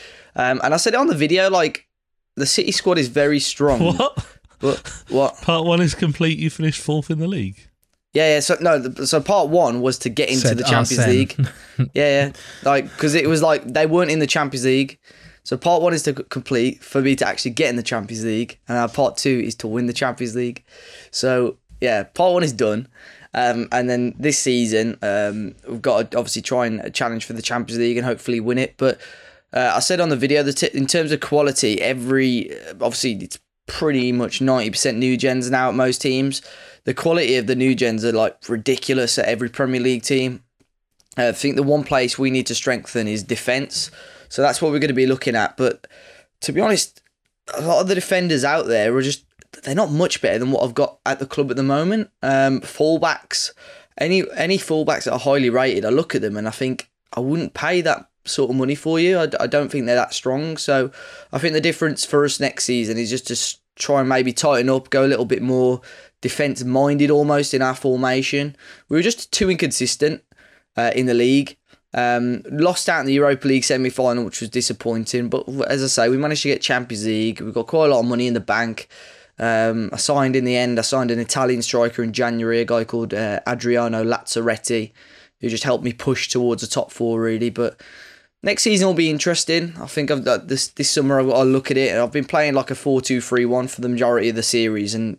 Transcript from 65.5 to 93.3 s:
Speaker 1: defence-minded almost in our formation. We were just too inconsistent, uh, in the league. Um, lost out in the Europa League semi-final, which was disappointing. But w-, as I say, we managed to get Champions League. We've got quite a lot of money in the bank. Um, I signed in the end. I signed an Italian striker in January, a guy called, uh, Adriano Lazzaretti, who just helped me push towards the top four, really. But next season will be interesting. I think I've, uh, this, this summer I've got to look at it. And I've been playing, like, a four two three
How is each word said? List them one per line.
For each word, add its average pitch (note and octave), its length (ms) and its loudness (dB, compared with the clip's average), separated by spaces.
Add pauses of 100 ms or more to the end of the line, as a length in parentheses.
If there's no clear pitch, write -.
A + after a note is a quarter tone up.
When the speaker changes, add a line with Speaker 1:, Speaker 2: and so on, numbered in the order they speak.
Speaker 1:
defence-minded C#3 920 2
almost D3 440 2
in C3 80 2
our C3 120 0
formation. C3 800 0 (320)
We C#3+ 80 0
were E3 60 4
just A3+ 280 -2
too F#3+ 200 0
inconsistent, D3+ 760 -2 (500)
uh, A#2 220 0
in B2+ 100 0
the B2 80 0
league. C3+ 420 2 (360)
Um, B2 580 0
lost E3+ 380 0
out E3 120 0
in C3 60 -4
the C3+ 60 2
Europa C#3 340 2
League C3+ 160 4
semi-final, B2+ 640 0
which - 160 -8
was A2+ 80 -8
disappointing. A#2 800 -2
But C3 160 -2
w-, C3+ 200 -4
as C3+ 200 -2
I - 20 -2
say, A#2+ 220 2
we B2+ 80 2
managed D3 260 -2
to C#3+ 60 -2
get C#3 140 0
Champions B2 440 -4
League. A2 360 -2
We've G#2+ 120 -10
got A#2 120 -2
quite D#3+ 200 2
a C#3+ 80 6
lot A#2+ 60 4
of A#2 60 2
money B2 200 0
in A#2+ 80 0
the A2+ 60 0
bank. A2 480 -4 (500)
Um, A2+ 540 0
I - 60 -10
signed C3+ 360 0
in C3 100 2
the B2 120 0
end. B2 220 0
I A2+ 40 0
signed B2+ 280 0
an A#2 80 0
Italian B2+ 420 0
striker A#2 420 0
in A2+ 100 -4
January, A#2 480 0
a A#2 40 2
guy A#2 200 0
called, A2+ 280 -4
uh, G#2 340 -2
Adriano A#2+ 560 0
Lazzaretti, A2+ 880 -2 (480)
who A#2+ 100 -4
just A2+ 140 -4
helped B2 200 0
me A#2+ 80 -2
push - 360 -2
towards B2 340 0
the A#2 60 -8
top - 220 -4
four, A2+ 300 -2
really. A2+ 300 0
But A#2 300 -6 (640)
next G3+ 200 0
season G3 240 4
will F#3 80 2
be D#3+ 160 2
interesting. E3 680 0
I - 60 -12
think C#3+ 240 -4
I've, C3+ 160 0
uh, A#2+ 120 2
this, B2 300 -4
this - 220 -4
summer C#3 300 2
I've C3 80 2
got B2 100 4
to C3+ 60 4
look C3 260 2
at C3+ 60 2
it. C3 160 2
And G#2+ 80 0
I've A#2+ 120 -2
been D3 120 -2
playing, D3+ 300 0
like, C3 160 0
a C3+ 40 -4
four C3 260 0
two B2+ 200 -2
three B2 240 0